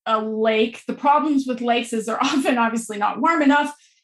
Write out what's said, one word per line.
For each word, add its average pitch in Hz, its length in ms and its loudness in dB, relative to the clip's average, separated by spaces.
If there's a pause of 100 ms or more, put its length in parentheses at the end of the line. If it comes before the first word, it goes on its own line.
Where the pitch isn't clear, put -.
a 220 160 0
lake. 220 680 0
The 269 60 -6
problems 285 520 2
with 240 140 -4
lakes 240 320 0
is 220 140 -4
they're 226 180 -4
<laughs> 277 60 0
often 277 280 0
obviously 226 400 -2
not 208 220 -2
warm 320 200 2
enough. 285 320 4 (320)